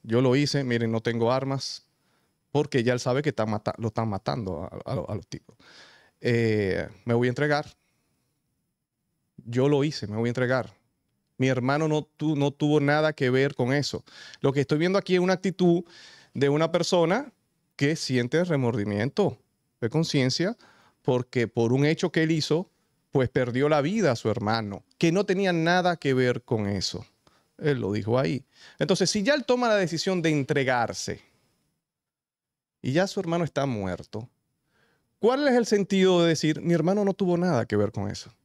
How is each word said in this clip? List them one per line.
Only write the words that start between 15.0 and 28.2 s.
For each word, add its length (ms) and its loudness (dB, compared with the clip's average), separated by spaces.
es 60 4
una 120 2
actitud 500 2
de 160 2
una 200 2
persona 600 2
que 200 0
siente 480 0
remordimiento 960 -2
de 100 -2
conciencia 680 0
porque 460 0
por 240 0
un 120 2
hecho 280 0
que 100 2
él 80 0
hizo, 400 -2
pues 180 2
perdió 400 0
la 120 4
vida 320 0
a 40 0
su 140 -2
hermano, 540 -2
que 160 2
no 140 0
tenía 260 0
nada 440 2
que 180 -2
ver 280 0
con 260 -2
eso. 360 -6
Él 220 -2
lo 120 -4
dijo 260 -2
ahí. 260 -4